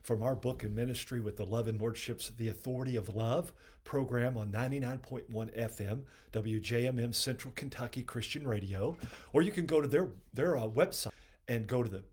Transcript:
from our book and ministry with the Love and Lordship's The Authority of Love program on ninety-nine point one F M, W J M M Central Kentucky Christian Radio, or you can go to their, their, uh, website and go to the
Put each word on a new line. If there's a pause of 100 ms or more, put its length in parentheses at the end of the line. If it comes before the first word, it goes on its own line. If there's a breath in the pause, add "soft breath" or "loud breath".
from
our
book
and
ministry
with
the
Love
and
Lordship's
The
Authority
of
Love (320 loud breath)
program
on
ninety-nine
point
one
F
M, (280 loud breath)
W
J
M
M
Central
Kentucky
Christian
Radio, (380 loud breath)
or
you
can
go
to
their, (260)
their,
uh,
website (340 loud breath)
and
go
to
the